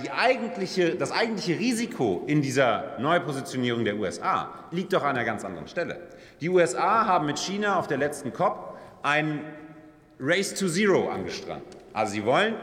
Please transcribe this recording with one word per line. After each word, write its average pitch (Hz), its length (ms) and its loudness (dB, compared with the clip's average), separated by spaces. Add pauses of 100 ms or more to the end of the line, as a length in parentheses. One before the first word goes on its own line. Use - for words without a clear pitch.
die - 80 -6
eigentliche, 190 840 2
das 139 160 -2
eigentliche 180 480 0
Risiko 214 680 0
in 151 160 4
dieser 127 560 2
Neupositionierung 127 840 0
der 104 120 0
U 107 80 -2
S - 160 -4
A 143 320 -2 (200)
liegt 180 200 -4
doch 156 120 2
an 143 60 2
einer 123 140 0
ganz 110 200 -4
anderen 92 240 -8
Stelle. 156 400 -6 (320)
Die 160 100 -2
U 180 80 6
S 170 160 4
A 208 320 2
haben 175 200 4
mit 143 120 -2
China 202 400 0
auf 160 80 -2
der 143 120 0
letzten 143 340 -2
cop - 440 -2 (280)
ein 151 380 2 (800)
Race 180 340 2
to 190 140 0
Zero 165 400 4
angestrengt. 85 560 -6 (280)
Also 107 200 0
sie 104 120 -2
wollen 180 380 4